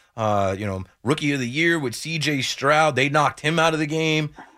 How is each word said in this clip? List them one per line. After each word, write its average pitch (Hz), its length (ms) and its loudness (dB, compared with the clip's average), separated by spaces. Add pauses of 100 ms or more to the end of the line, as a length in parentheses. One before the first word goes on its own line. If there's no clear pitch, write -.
(160)
uh, 101 420 0
you 104 60 -6
know, 95 200 -4 (200)
rookie 147 280 0
of 139 80 -2
the 120 80 -4
year 165 300 0
with 127 160 -4
C 160 240 -6
J 147 220 -2
Stroud. 151 560 2
They 139 140 2
knocked 147 300 2
him 160 180 0
out 160 160 4
of 151 60 -2
the 156 60 0
game. 156 440 0 (280)